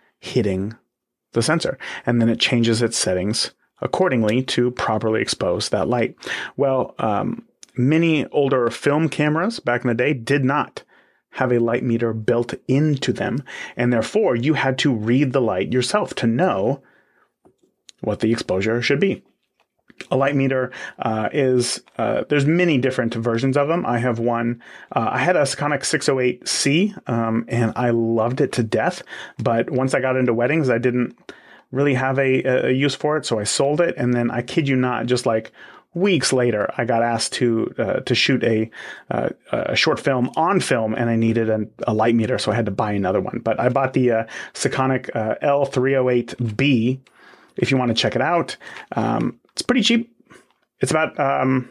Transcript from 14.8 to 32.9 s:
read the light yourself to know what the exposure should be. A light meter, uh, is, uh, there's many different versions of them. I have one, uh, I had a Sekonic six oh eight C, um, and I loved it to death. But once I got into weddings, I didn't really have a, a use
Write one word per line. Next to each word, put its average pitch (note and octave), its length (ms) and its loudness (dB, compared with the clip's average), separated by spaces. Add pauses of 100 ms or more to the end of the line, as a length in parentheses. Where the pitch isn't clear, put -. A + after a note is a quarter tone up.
read B2 400 2
the C3+ 80 2
light G#2 320 0
yourself B2+ 400 0
to - 140 -2
know B2 560 0 (1160)
what G#2 180 -4
the A2 120 2
exposure A2 480 -2
should C#3 200 0
be. F3 240 0 (840)
A - 80 0
light C#3 180 2
meter, C3+ 360 0 (260)
uh, A2 340 -2
is, B2+ 520 0 (160)
uh, A2+ 280 0
there's C#3+ 180 2
many E3 340 2
different B2 340 0
versions A#2 420 0
of C#3+ 120 2
them. E3+ 180 -2
I B2 140 0
have A#2+ 180 0
one, A#2 460 -2 (320)
uh, A2+ 160 0
I B2+ 80 -2
had E3 160 2
a D3+ 80 2
Sekonic D3 420 -4
six - 240 -2
oh C3+ 100 2
eight B2+ 280 -2
C, F3+ 480 0 (100)
um, A#2 420 0
and A#2 280 0
I A#2+ 160 0
loved A#2 500 2
it C#3 120 0
to A#2+ 100 0
death. A2+ 400 -2 (340)
But A#2 320 0
once C3 240 0
I C#3 80 2
got C3 140 0
into B2+ 180 2
weddings, C3 380 2
I A2+ 80 2
didn't B2 360 0 (540)
really C#3 240 2
have C3 240 0
a, C3 520 2
a - 20 4
use C#3 240 0